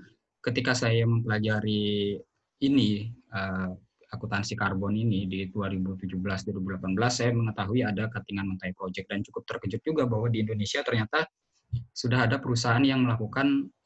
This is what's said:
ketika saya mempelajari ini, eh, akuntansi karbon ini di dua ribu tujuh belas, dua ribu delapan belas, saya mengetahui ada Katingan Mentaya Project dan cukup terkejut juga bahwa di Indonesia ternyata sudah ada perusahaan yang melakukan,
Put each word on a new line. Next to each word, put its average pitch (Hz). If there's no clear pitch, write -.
ketika 127
saya 117
mempelajari 107
ini, 110
eh, 95
akuntansi 101
karbon 98
ini 107
di 95
dua 98
ribu 95
tujuh 92
belas, 95
dua 95
ribu 95
delapan 92
belas, 120
saya 123
mengetahui 117
ada 107
Katingan 98
Mentaya 92
Project 92
dan 101
cukup -
terkejut -
juga 156
bahwa 117
di 110
Indonesia 107
ternyata 123
sudah 120
ada 127
perusahaan 120
yang 131
melakukan, 131